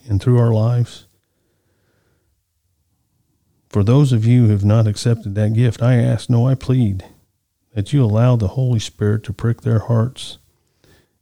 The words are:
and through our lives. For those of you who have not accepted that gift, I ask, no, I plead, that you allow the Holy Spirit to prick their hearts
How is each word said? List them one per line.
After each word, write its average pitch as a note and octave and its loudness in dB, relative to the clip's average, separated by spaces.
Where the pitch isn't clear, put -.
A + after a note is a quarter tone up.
and G2 -2
through B2 2
our A#2 2
lives. A2+ -2
For G#2 -2
those C3 4
of A2 2
you A#2+ 4
who G#2+ 4
have G2 0
not A2 4
accepted G#2+ -4
that G#2+ -2
gift, A#2 0
I B2 2
ask, A#2+ -2
no, A#2+ 2
I C3 0
plead, A#2 -2
that G2+ -6
you C#3+ 2
allow A#2 2
the G#2+ -2
Holy B2 -2
Spirit G#2+ -4
to - -10
prick A#2 -6
their A2+ 0
hearts - -4